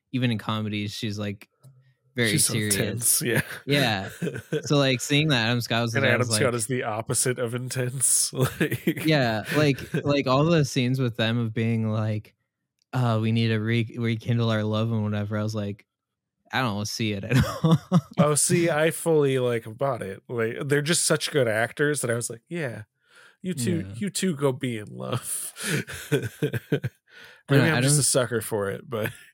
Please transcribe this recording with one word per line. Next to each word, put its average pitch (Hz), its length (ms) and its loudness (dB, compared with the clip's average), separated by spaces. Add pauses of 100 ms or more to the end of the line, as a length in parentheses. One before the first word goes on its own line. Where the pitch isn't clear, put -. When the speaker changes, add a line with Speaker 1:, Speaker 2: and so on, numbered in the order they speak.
(120)
Speaker 1:
even 123 180 0
in 110 80 0
comedies, 104 540 -4
she's, 104 260 -6
like, 104 300 -8 (680)
very 117 220 2
Speaker 2:
She's - 60 2
so 113 160 0
Speaker 1:
serious. - 0 -
Speaker 2:
tense, 107 640 0
yeah. 117 200 2 (240)
Speaker 1:
Yeah. 120 440 0 (100)
Speaker 2:
<laughs> - 0 - (420)
Speaker 1:
So, 147 160 2
like, 131 220 4
seeing 147 300 2
that 117 180 2
Adam 120 140 0
Scott 117 200 0
was 117 120 -2
Speaker 2:
And 139 100 0
Speaker 1:
there, 127 80 4
I - 20 4
Speaker 2:
Adam 123 140 2
Speaker 1:
was - 20 -6
Speaker 2:
Scott 117 240 2
Speaker 1:
like - 0 -
Speaker 2:
is 117 140 -4
the 127 160 -2
opposite 120 540 -2
of 120 160 -2
intense. 127 800 -2
<laughs> 135 80 -2 (200)
Like 156 420 0
Speaker 1:
Yeah, 123 480 2
like, 147 440 2
Speaker 2:
<laughs> 143 80 -2
Speaker 1:
like, 143 240 0
all 131 180 4
the 165 200 4
scenes 131 360 0
with 120 160 -2
them 117 220 2
of 113 160 -2
being 113 360 0
like, 107 440 -2 (580)
"Uh, 120 300 2
we 113 100 2
need 113 160 2
to 110 100 2
re-, 113 400 0
rekindle 117 520 0
our 107 140 0
love," 110 280 0
and 107 120 0
whatever, 104 340 -2
I 107 60 -2
was 110 100 -4
like, 101 320 -6 (640)
"I 127 100 0
don't 104 260 -2
see 110 260 -2
it 98 100 -6
at 127 140 0
<laughs> - 260 0
all." 160 140 6 (400)
Speaker 2:
Oh, 151 160 4
see, 170 360 2
I 156 200 2
fully, 143 480 2
like, 120 260 0 (140)
bought 131 240 -2
it. 98 260 -10
Like, 117 280 -2 (100)
they're 143 160 2
just 156 240 0
such - 240 0
good 127 180 2
actors 117 540 0
that 120 80 -2
I 117 40 0
was 120 140 -4
like, 117 200 -14
"Yeah, 127 340 -8 (600)
you 180 120 -6
two, 131 300 -2
Speaker 1:
Yeah. 98 120 -12
Speaker 2:
you 196 140 -4
two 185 260 -2
go 139 160 0
be 123 260 -6
in 104 180 -10
love." - 580 -6 (560)
<laughs> - 1400 -6
Maybe 139 160 6
Speaker 1:
Yeah, 160 60 4
Speaker 2:
I'm 120 80 2
just 143 180 4
a 131 40 2
Speaker 1:
Adam - 20 0
Speaker 2:
sucker 120 360 2
for 101 300 -2
it, - 180 -10
but 113 240 -4 (220)